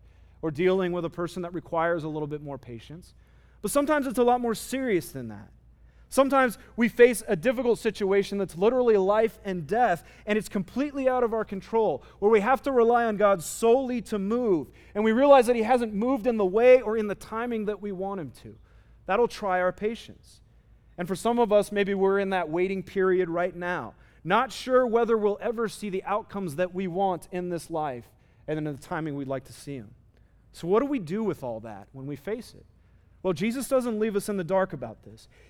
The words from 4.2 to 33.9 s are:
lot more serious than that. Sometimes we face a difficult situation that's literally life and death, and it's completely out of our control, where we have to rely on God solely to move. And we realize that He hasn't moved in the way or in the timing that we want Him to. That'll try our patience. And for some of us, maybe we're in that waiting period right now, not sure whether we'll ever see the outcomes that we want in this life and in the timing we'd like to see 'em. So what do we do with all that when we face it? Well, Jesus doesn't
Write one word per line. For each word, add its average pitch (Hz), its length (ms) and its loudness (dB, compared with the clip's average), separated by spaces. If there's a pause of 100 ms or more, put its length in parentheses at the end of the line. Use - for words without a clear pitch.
lot 247 160 4
more 233 160 -2
serious 247 560 -2
than 123 160 -12
that. 104 240 -18 (580)
Sometimes 262 460 2 (180)
we 233 140 2
face 240 400 6
a 208 80 2
difficult 233 420 0
situation 202 600 -2
that's 180 180 -6
literally 233 400 4
life 208 480 2
and 180 220 -6
death, 202 360 2 (220)
and 214 140 0
it's 196 100 -4
completely 269 580 -4
out 254 160 2
of 226 120 -6
our 220 100 -4
control, 202 580 -2 (160)
where 208 120 2
we 220 100 6
have 247 220 2
to 277 100 -2
rely 233 320 4
on 214 140 -2
God 196 240 4
solely 247 580 2
to 214 180 -6
move. 202 520 0 (240)
And 208 100 0
we 220 80 4
realize 262 360 8
that 247 80 2
He 220 80 0
hasn't 233 280 2
moved 226 340 -2
in 233 120 2
the 202 80 2
way 247 340 8
or 214 160 -2
in 214 120 -2
the 190 60 -4
timing 220 520 -6
that 202 160 -6
we 208 100 -8
want 190 300 -8
Him 131 80 -10 (120)
to. 104 140 -18 (480)
That'll 220 240 2
try 185 320 -2
our 180 100 2
patience. - 680 -10 (560)
And 175 100 -6
for 185 80 -4
some 240 240 0
of 220 140 2
us, 208 180 4
maybe 202 220 0
we're 196 280 2
in 196 100 -2
that 175 180 -2
waiting 185 340 -2
period 185 460 0
right 175 260 -2
now, 175 380 -6 (320)
not 214 260 2
sure 254 360 2
whether 226 320 2
we'll 208 240 0
ever 220 260 -2
see 208 220 -10
the 185 140 -4
outcomes 196 520 -6
that 180 180 -4
we 190 120 -4
want 180 440 -4
in 180 200 -6
this 170 180 -8
life 147 420 -8 (360)
and 156 100 -4
in 156 80 -4
the 147 160 -8
timing 156 340 -6
we'd 139 140 -8
like 135 160 -6
to - 80 -20
see 143 240 -14
'em. 110 140 -16 (640)
So 165 140 -8
what 208 120 4
do 285 60 0
we 269 140 -4
do 180 220 -6
with 170 220 -4
all 113 160 -8
that 104 320 -14
when 135 140 -14
we 143 100 -8
face 214 380 -10
it? - 100 -20 (560)
Well, 185 120 0
Jesus 226 340 -4
doesn't 240 320 0